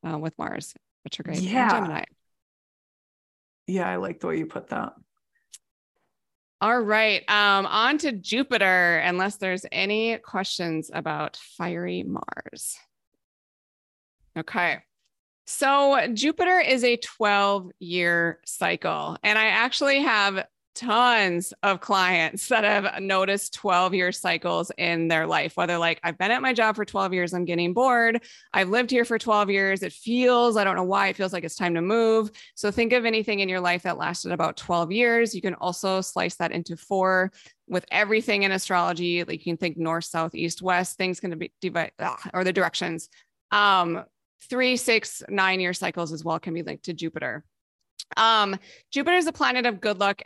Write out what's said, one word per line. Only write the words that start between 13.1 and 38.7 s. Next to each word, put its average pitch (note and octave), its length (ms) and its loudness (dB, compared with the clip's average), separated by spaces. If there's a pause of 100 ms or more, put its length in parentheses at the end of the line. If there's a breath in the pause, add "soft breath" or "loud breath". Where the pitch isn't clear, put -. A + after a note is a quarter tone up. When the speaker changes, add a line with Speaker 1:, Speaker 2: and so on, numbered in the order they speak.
Speaker 1:
Okay. D#3+ 400 -2 (680)
So C#4 640 4
Jupiter D#4+ 460 2
is B3+ 240 2
a A#3+ 140 4
twelve-year F3+ 1500 0
cycle, D#3+ 800 -2
and G#3 120 4
I A3 100 4
actually C4 560 2
have G3+ 440 2 (280)
tons A3 800 2 (100)
of F#3+ 200 0
clients F#3 640 0
that A3+ 160 4
have G3+ 380 0
noticed G3 500 0
twelve-year F#3 580 2
cycles F3 680 -2
in E3+ 280 0
their D#3+ 200 2
life, D#3+ 280 -2
where F3+ 120 0
they're F3 100 0
like, E3+ 260 0
"I've E3+ 140 -4
been F#3+ 140 0
at B3+ 100 2
my C4 140 0
job A3 220 2
for G#3 100 -4
twelve G3 260 -2
years. F3+ 220 -2
I'm F3+ 100 -2
getting F3 300 -2
bored. A#3 480 2 (320 loud breath)
I've F#3+ 160 0
lived A#3 200 0
here B3 140 2
for A3+ 140 -2
twelve G#3 320 2
years. G3 320 0
It F3+ 100 -8
feels, A#3+ 640 2
I G#3 80 2
don't F#3+ 120 2
know F#3 60 0
why, G3 260 2
it F#3+ 80 -2
feels F#3+ 180 -4
like F3 100 -6
it's D#3+ 120 -10
time F3 180 0
to E3 80 0
move." A3 480 2 (240 loud breath)
So G#3 160 -2
think A3+ 240 2
of B3 100 2
anything A3 360 0
in F#3+ 100 0
your F#3 100 -2
life F3 220 0
that F3 160 -4
lasted F3 340 -4
about D#3+ 240 -2
twelve E3+ 340 -2
years. A#3 440 2
You F#3 80 -6
can F#3+ 140 -2
also F#3+ 440 -2
slice F3+ 360 -4
that E3+ 160 -2
into E3+ 260 -6
four F#3 540 2 (360 soft breath)
with F3+ 220 -2
everything G#3 540 2
in G3 80 2
astrology. F3 720 0